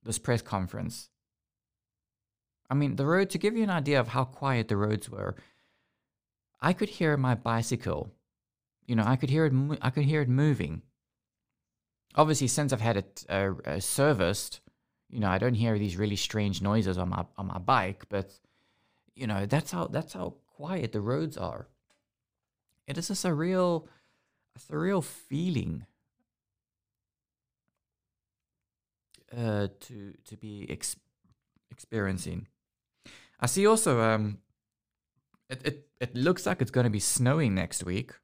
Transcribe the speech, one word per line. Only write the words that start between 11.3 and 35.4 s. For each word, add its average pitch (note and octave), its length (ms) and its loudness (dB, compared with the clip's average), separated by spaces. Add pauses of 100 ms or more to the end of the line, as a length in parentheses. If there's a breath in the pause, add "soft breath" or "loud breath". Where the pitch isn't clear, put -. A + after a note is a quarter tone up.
Obviously, D3 320 4
since C#3+ 240 0
I've A2+ 80 0
had A2 180 2
it, - 300 -8
uh, G2 260 0 (120)
uh, D2+ 140 -4
serviced, G#2+ 840 0 (480)
you A#2+ 100 -8
know, G2+ 100 2
I F#2+ 100 2
don't A#2+ 160 2
hear A2 240 2
these F#2+ 180 -2
really G#2 180 0
strange G2+ 460 -2
noises G2 380 2
on F2+ 100 -2
my, F2+ 160 -4 (120)
on G2 100 -6
my F2 100 -8
bike, G2 500 0
but, G2 240 -4 (840)
you C3 100 -10
know, G2+ 220 -2
that's C#3+ 240 0
how, E3+ 160 -4
that's - 260 -6
how F3 220 -10 (200)
quiet D3 360 -6
the G#2+ 100 -4
roads C#3 360 -4
are. D#2 300 -8 (1160)
It C#3 120 -8
is E3+ 120 -8
a G#3 40 -4
surreal, F3 720 0 (680 soft breath)
a - 40 -20
surreal E3 440 -2
feeling, C3+ 840 -4 (3500)
uh, G#2 340 -2 (100)
to, G2+ 340 -16 (120)
to G#2+ 120 -18
be G#2 320 -14
ex-, - 280 -6 (720)
experiencing. F#2+ 760 -4 (920 loud breath)
I - 80 -2
see G3 180 2
also, G#3 360 6
um, G#2+ 380 2 (1080)